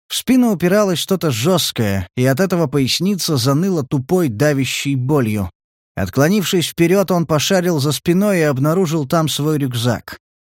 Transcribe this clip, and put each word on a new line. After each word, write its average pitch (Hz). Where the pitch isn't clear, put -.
В -
спину 247
упиралось 185
что-то 170
жесткое, 110
и 127
от 135
этого 180
поясница 151
заныла 147
тупой, 151
давящей 139
болью. 123
Отклонившись 156
вперед, 170
он 175
пошарил 170
за 143
спиной 180
и -
обнаружил 151
там 160
свой 151
рюкзак. 123